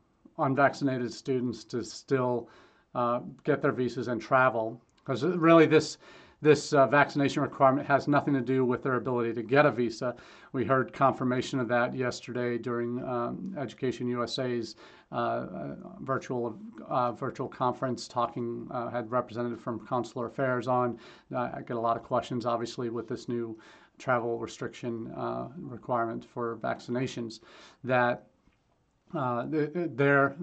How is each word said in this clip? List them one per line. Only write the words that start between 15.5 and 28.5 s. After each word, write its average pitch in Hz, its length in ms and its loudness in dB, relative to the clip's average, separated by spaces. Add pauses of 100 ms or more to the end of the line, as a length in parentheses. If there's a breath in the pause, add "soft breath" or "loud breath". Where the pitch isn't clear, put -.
virtual, 120 580 -4 (300)
uh, 123 240 0
virtual 123 360 -6
conference 123 600 -4
talking, 117 640 -4
uh, 120 200 -6
had 113 200 -6
representative 120 500 -4
from 113 260 -8
Consular 120 400 -4
Affairs 123 400 -2
on. 123 320 0 (340 loud breath)
Uh, 123 220 -4
I - 80 -8
get 120 140 -6
a 113 40 -2
lot 117 160 2
of 117 60 -8
questions, 120 420 -2
obviously, 117 460 -2
with 113 160 -6
this - 220 -8
new 117 280 -4 (420 loud breath)
travel 117 400 0
restriction, 117 760 -8
uh, 123 360 -6 (100)
requirement 120 640 -4
for 117 320 -6
vaccinations, 123 840 -4 (440 loud breath)
that, 123 420 2 (880)